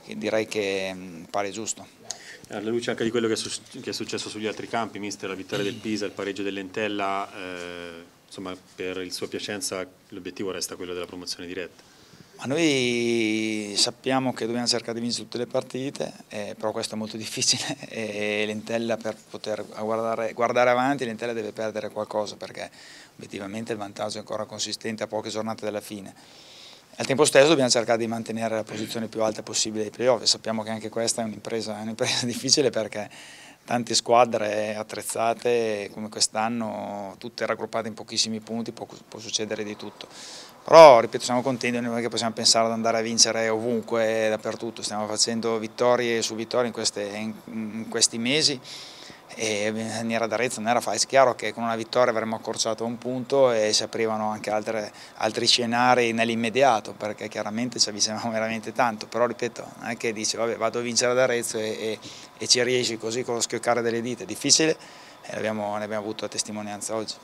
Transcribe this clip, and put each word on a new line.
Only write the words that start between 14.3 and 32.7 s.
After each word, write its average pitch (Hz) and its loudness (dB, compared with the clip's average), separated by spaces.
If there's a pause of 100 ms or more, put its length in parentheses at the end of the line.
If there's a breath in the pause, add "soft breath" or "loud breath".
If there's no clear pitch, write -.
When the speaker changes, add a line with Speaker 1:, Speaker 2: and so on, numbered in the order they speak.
Speaker 1:
che 113 -4
dobbiamo 120 -2
cercare 117 0
di 117 -4
vincere 117 -4
tutte - -8
le 120 -2
partite, 131 -4 (160)
eh, 104 -8
però 107 -2
questo 107 -4
è 107 -6
molto 110 -8
<laughs> - -8
difficile - -2 (100)
e 104 -2
l'Entella 113 -2
per 110 -6 (140)
poter 104 -6 (140)
guardare, 113 -2
guardare 120 4
avanti 127 2
l'Entella 113 -4
deve 107 -4
perdere 107 -4
qualcosa 104 -4
perché 95 -12 (440 loud breath)
obiettivamente 107 -8
il 107 -4
vantaggio 104 -8
è - -8
ancora 107 -8
consistente 107 -6
a 104 -2
poche 110 -6
giornate 110 -6
dalla 104 -2
fine. 101 -12 (840 loud breath)
Al 113 -2
tempo 135 4
stesso 143 10
dobbiamo 135 6
cercare 117 4
di 117 0
mantenere 113 -2
la 107 -2
posizione 110 -6
più 110 -2
alta 110 0
possibile 107 -2
ai 104 -6
playoff 117 4
e - 0
sappiamo 110 0
che 110 -8
anche 110 -6
questa 117 0
è - -2
un'impresa, 107 -6
è 107 -8
un'impresa 113 -2
<laughs> - -2
difficile 131 2
perché 107 -4 (560 loud breath)